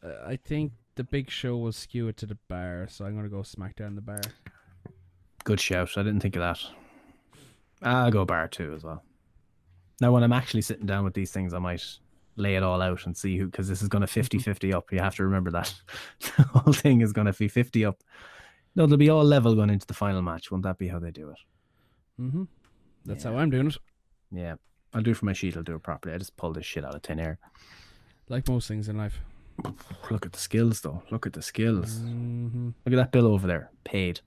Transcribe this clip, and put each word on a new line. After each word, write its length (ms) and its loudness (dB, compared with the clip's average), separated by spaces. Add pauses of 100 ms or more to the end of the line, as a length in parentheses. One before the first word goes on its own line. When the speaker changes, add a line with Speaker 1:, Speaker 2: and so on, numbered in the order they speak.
Speaker 1:
uh, 220 -14
I 120 -6
think 360 -6 (220)
the 80 -6
Big 260 -4
Show 280 -4
will 140 -2
skew 360 -6
it 100 -6
to 80 -10
the 120 -10 (100)
Bar, 420 -8
so 160 -14
I'm 100 -8
gonna 140 -8
go 120 -8
SmackDown 540 -12
the 60 -12
Bar. 200 -10 (1200)
Speaker 2:
Good 160 2
shout. 380 -2
I 60 0
didn't 180 0
think 140 -2
of 60 -4
that. 180 -2 (1200)
I'll 300 4
go 140 4
Bar 240 0
too 240 -8
as 100 -12
well. 200 -12 (1000)
Now, 100 6
when 120 8
I'm 100 6
actually 280 0
sitting 240 -6
down 200 -2
with 80 -2
these 180 -4
things, 220 -4
I 60 -6
might 240 -4 (520)
lay 200 2
it 80 2
all 180 2
out 240 -2
and 120 -6
see 200 -2
who, 120 -2
'cause 180 -4
this 140 -4
is 80 0
gonna 180 2
fifty 320 -2
fifty 340 -2
up. 180 -4
You 80 0
have 160 0
to 80 -2
remember 280 2
that. 220 -4 (460)
<laughs> 180 -2
The 60 8
whole 300 6
thing 280 6
is 120 2
gonna 200 2
be 140 0
fifty 380 2
up. 160 -2 (760)
No, 100 6
they'll 120 8
be 120 8
all 160 8
level 300 8
going 140 6
into 180 0
the 60 -10
final 280 0
match. 300 -6
Won't 120 -2
that 140 -4
be 120 -4
how 100 -6
they 120 -8
do 200 -16
it? 60 -20 (840)
Speaker 1:
Mm-hmm. 220 -4 (640)
That's 200 -8
Speaker 2:
Yeah. 60 -4
Speaker 1:
how 80 -2
I'm 100 2
doing 180 2
it. 100 -4 (540)
Speaker 2:
Yeah. 240 -8 (380)
I'll 80 0
do 100 4
it 60 2
for 80 -2
my 80 0
sheet. 240 -4
I'll 60 -8
do 120 -8
it 80 -12
properly. 320 -8
I 20 -8
just 200 -12
pull 160 -6
this 120 -10
shit 200 -8
out 100 -10
of 80 -16
thin 160 -6
air. 200 -6 (880)
Speaker 1:
Like 200 -4
most 200 0
things 220 -6
in 80 -6
life. 220 -6 (880)
Speaker 2:
Look 160 -2
at 80 -10
the 60 -14
skills, 420 0
though. 300 -8
Look 160 -6
at 60 -8
the 80 -12
skills. 580 -2
Speaker 1:
Mm-hmm. 720 -6 (160)
Speaker 2:
Look 80 2
at 40 4
that 140 2
bill 160 8
over 200 4
there. 220 -4 (140)
Paid. 440 -4